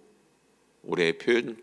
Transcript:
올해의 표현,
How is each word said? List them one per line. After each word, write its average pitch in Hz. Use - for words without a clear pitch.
올해의 82
표현, 117